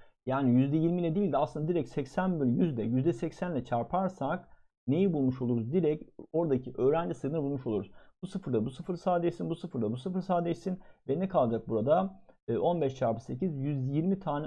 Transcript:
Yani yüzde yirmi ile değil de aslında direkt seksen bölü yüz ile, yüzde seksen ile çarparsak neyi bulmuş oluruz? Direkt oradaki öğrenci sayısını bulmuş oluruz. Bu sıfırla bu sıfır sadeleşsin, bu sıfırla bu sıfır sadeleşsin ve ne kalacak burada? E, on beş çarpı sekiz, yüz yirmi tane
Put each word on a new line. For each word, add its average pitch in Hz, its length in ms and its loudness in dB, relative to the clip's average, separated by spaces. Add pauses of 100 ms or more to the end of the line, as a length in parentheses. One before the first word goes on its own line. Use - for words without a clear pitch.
(260)
Yani 131 240 2
yüzde 139 260 6
yirmi 170 240 2
ile 165 140 0
değil 190 180 2
de 135 40 0
aslında 151 320 0
direkt 170 200 0
seksen 175 520 -2
bölü 127 100 4
yüz 170 220 2
ile, 117 100 -4
yüzde 131 300 2
seksen 170 400 -4
ile 123 120 -4
çarparsak 170 840 -2 (380)
neyi 175 260 4
bulmuş 131 300 0
oluruz? 120 300 0
Direkt 156 380 0 (220)
oradaki 131 440 0
öğrenci 160 380 2
sayısını 147 280 -4
bulmuş 139 240 -4
oluruz. 104 240 -2 (320)
Bu 185 40 -12
sıfırla 123 380 -2
bu 120 60 -4
sıfır 175 260 -6
sadeleşsin, 170 540 0
bu 165 40 -2
sıfırla 147 380 -4
bu 139 40 -4
sıfır 185 240 -4
sadeleşsin 175 580 -2 (300)
ve 143 120 0
ne 190 80 -2
kalacak 123 400 2
burada? 147 520 2 (280)
E, 117 100 2
on 165 220 2
beş 135 160 0
çarpı 117 280 0
sekiz, 143 340 -4
yüz 135 300 -2
yirmi 165 300 0
tane 151 280 -4